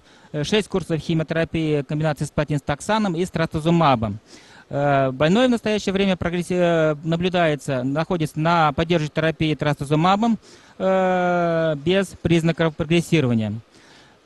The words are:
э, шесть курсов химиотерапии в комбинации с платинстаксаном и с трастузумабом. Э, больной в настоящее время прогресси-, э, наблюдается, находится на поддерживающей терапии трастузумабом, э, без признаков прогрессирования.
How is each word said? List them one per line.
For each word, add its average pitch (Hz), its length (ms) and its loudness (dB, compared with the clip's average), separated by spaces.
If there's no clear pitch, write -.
э, 147 140 -4
шесть 202 240 0
курсов 165 320 -4
химиотерапии 160 800 -2
в 135 60 -6
комбинации 151 380 -4
с 143 60 -6
платинстаксаном 156 840 -2
и 175 80 -2
с 175 60 -6
трастузумабом. 151 880 0
Э, 139 380 2
больной 160 380 2
в - 20 2
настоящее 214 420 -2
время 196 240 0
прогресси-, 175 380 -4
э, 170 480 2
наблюдается, 165 800 0
находится 156 560 -2
на 160 340 2
поддерживающей 160 400 0
терапии 156 440 0
трастузумабом, 160 840 0
э, 180 960 0
без 185 220 2
признаков 165 540 2
прогрессирования. 147 760 2